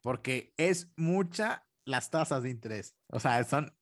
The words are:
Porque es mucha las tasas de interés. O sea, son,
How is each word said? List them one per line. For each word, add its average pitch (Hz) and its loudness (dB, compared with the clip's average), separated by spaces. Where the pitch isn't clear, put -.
Porque 127 -4
es 175 2
mucha 180 0
las 131 -2
tasas 147 0
de 123 -4
interés. 110 -8
O 123 -4
sea, 123 4
son, 139 -2